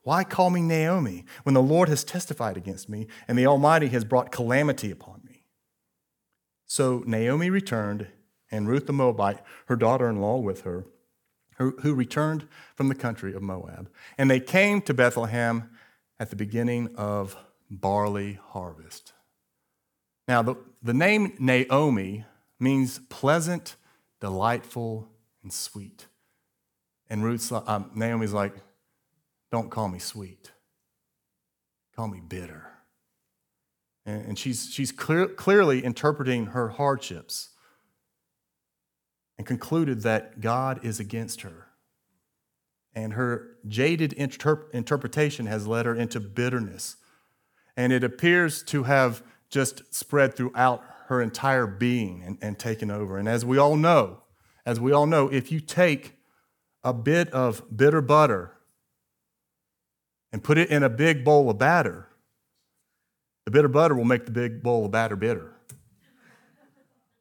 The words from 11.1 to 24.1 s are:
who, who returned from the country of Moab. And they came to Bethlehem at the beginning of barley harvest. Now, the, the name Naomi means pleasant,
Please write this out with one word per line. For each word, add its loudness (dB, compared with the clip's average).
who, -2
who 0
returned -2
from 0
the 0
country -6
of -10
Moab. -10
And 4
they 6
came 4
to -2
Bethlehem 0
at -8
the -12
beginning -4
of -6
barley -4
harvest. -16
Now, 4
the, 0
the -2
name 2
Naomi 0
means 0
pleasant, -2